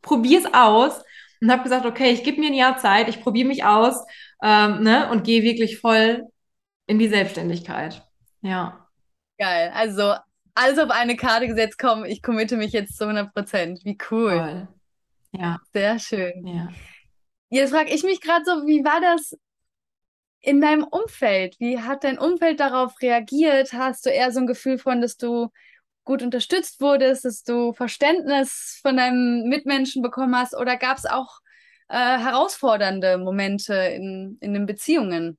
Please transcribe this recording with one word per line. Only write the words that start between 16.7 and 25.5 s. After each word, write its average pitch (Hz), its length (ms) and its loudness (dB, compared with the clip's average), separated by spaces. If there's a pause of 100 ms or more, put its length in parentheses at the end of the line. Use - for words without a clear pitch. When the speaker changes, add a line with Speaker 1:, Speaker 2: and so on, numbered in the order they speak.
Speaker 2:
Jetzt 262 220 0
frag 311 220 0
ich 302 100 -2
mich 370 180 -2
grad 320 240 0
so, 330 220 -2
wie 302 180 2
war 311 160 2
das 339 340 0 (1040)
in 285 200 4
deinem 302 220 4
Umfeld? 208 760 -2
Wie 240 220 -2
hat 269 220 -6
dein 269 160 -2
Umfeld 330 400 0
darauf 254 420 -2
reagiert? 269 720 2
Hast 254 320 -4
du 262 40 0
eher 254 220 0
so 247 80 -2
ein 254 80 0
Gefühl 254 300 -4
von, 247 240 -2
dass 240 160 -4
du 240 320 -4 (560)